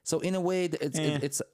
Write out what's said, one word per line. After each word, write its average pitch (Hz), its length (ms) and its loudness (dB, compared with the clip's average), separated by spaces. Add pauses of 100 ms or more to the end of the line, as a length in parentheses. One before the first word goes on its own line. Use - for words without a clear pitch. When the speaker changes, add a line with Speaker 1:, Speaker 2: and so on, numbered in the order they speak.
Speaker 1:
So - 160 0
in 185 140 0
a 185 60 0
way, 180 280 2
th-, 156 140 -4
it's, 147 160 0
Speaker 2:
Eh. 151 240 2
Speaker 1:
it's, 139 200 -2 (120)